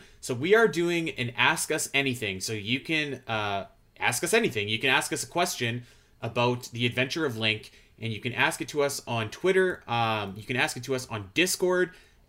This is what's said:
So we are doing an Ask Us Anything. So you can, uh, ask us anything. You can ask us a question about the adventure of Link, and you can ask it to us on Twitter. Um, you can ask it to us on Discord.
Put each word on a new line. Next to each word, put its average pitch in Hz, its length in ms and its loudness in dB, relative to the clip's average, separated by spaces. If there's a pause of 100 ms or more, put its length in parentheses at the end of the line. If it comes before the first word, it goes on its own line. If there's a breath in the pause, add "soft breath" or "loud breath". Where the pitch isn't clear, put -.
(200 loud breath)
So - 140 -4
we 160 200 4
are 226 140 8
doing 170 420 0
an 120 260 -4
Ask 147 340 4
Us 156 220 0
Anything. 120 480 0
So 117 120 -4
you 110 280 -2
can, 147 460 -2
uh, 104 400 -2 (320)
ask 113 260 0
us 170 100 0
anything. 113 340 2
You 110 100 0
can 131 120 2
ask 143 220 2
us 151 100 -4
a 123 40 -6
question 123 580 -2 (360 soft breath)
about 120 520 0
the 120 140 -2
adventure 131 380 0
of 120 120 -2
Link, 110 340 0 (300 soft breath)
and 113 120 -6
you 101 80 -8
can 120 120 -4
ask 143 280 2
it 147 80 -6
to 147 140 0
us 139 240 -2
on 113 240 -2
Twitter. 185 560 2
Um, 110 500 0
you 107 60 -12
can 123 140 -6
ask 147 200 0
it 123 80 -10
to 135 100 -2
us 123 140 -6
on 101 260 -8
Discord. 180 560 2 (380 soft breath)